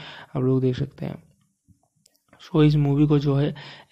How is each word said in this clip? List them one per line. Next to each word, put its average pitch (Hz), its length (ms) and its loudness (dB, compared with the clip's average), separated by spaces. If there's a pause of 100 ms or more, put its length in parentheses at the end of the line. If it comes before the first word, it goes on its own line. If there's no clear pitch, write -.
(360)
आप 135 80 -2
लोग 131 180 2
देख 127 140 0
सकते 135 300 -8
हैं। - 180 -12 (1300)
So 156 80 4
इस 151 120 4
movie 143 320 2
को 147 120 2
जो 139 160 0
है 143 200 -2 (360)